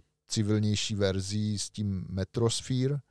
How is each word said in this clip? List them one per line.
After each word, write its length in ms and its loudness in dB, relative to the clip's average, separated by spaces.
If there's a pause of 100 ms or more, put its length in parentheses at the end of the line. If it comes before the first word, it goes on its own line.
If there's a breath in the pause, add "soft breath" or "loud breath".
(280)
civilnější 680 2
verzí, 640 0
s 120 -6
tím 380 -2
Metrosphere, 880 0 (120)